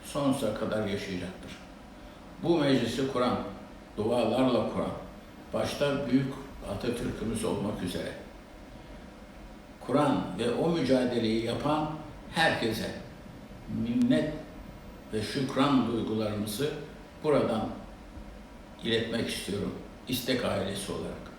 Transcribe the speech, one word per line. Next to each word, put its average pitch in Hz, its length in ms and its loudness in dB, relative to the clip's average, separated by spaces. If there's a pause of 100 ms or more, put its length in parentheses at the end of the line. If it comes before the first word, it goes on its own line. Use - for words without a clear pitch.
sonsuza 131 480 2
kadar 104 340 0
yaşayacaktır. 92 640 -4 (920)
Bu 165 140 6
meclisi 135 540 4
kuran, 120 280 4 (580)
dualarla 120 760 4
kuran, - 180 0 (640)
başta 123 580 2
büyük 135 220 4 (380)
Atatürk'ümüz 110 760 -2
olmak 95 380 0
üzere 87 280 -2 (1800)
kuran 143 320 6 (180)
ve 120 140 2
o 151 160 4
mücadeleyi 120 760 4
yapan 151 440 2 (420)
herkese 120 600 2 (960)
minnet 123 460 4 (800)
ve 107 80 2
şükran 131 720 4
duygularımızı 110 800 0 (500)
buradan 113 460 4 (1120)
iletmek 113 460 2
istiyorum - 440 -2 (340)
istek 127 380 0
ailesi 95 460 -2
olarak. - 480 -6